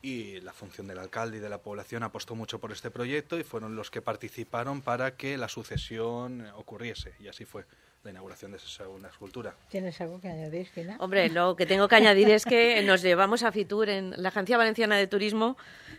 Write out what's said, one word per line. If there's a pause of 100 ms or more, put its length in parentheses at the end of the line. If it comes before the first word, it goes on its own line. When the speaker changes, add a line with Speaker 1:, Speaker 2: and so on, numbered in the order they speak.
Speaker 1:
y
la
función
del
alcalde
y
de
la
población
apostó
mucho
por
este
proyecto
y
fueron
los
que
participaron
para
que
la
sucesión (100)
ocurriese.
Y
así
fue (380)
la
inauguración
de
esa
segunda
escultura. (140)
Speaker 2:
¿Tienes
algo
que
añadir,
Fina?
Speaker 3:
Hombre,
lo
que
tengo
que
añadir
es
que
nos
llevamos
a
Fitur,
en
la
Agencia
Valenciana
de
Turismo, (420)